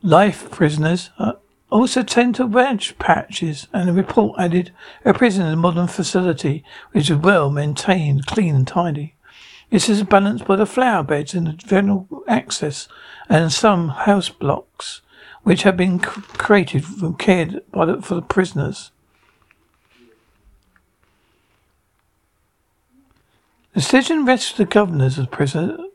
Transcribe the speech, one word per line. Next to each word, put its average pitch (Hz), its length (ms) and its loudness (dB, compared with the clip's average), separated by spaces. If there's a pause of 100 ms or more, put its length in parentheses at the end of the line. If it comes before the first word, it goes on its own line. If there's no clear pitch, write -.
Life 185 480 4
prisoners, 156 680 0
uh, 214 140 -2 (380)
also 247 340 2
tend 240 320 0
to 254 100 0
ranch 247 540 0
patches, - 720 -2
and 180 160 0
the 175 40 2
report 196 460 0
added 175 320 0 (340)
a 220 80 4
prison 196 340 2
in 156 80 -2
a - 20 -2
modern 170 320 0
facility 165 760 -2 (300)
which 156 180 2
is 156 60 4
well 160 340 4
maintained, 147 760 -2
clean 175 280 0
and 131 140 2
tidy. 160 480 -4 (540)
This - 180 2
is 208 160 2
balanced 202 400 2
by 196 120 2
the 202 100 2
flower 240 360 0
beds 147 320 -4
and 170 140 -2
the 151 60 -6
general 196 520 0 (220)
access - 580 -4 (420)
and 165 220 2
some 180 380 2
house 196 400 2
blocks - 720 -6 (420)
which 180 200 2
have 185 140 4
been 180 220 2
c-, - 80 -2
created 185 800 0
from 175 300 -6
cared 185 480 0 (100)
by 170 140 0
the, 170 140 -2
for - 140 -6
the 175 80 -4
prisoners. - 680 -4 (4000)
The 196 80 -2
decision 277 440 2
rests 254 320 0
with 196 120 0
the - 40 -8
governors 156 460 2
of 127 120 -4
the - 60 -14
prison 190 580 -4